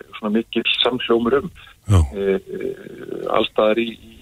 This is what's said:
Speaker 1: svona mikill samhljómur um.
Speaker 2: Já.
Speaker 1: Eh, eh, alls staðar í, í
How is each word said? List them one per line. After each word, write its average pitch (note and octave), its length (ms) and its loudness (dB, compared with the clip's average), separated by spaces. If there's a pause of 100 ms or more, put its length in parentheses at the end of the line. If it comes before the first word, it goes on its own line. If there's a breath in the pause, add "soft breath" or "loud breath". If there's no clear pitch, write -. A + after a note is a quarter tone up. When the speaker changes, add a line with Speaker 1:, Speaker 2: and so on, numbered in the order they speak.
(120)
Speaker 1:
svona G#2+ 220 -4
mikill A2+ 300 0 (160)
samhljómur A#2+ 640 2
um. F2+ 100 -8 (300 loud breath)
Speaker 2:
Já. G2+ 180 4 (160)
Speaker 1:
Eh, G2 240 0
eh, - 880 -10
alls G#2+ 220 0
staðar A2 320 2
í, A#2 80 -6
í - 300 -18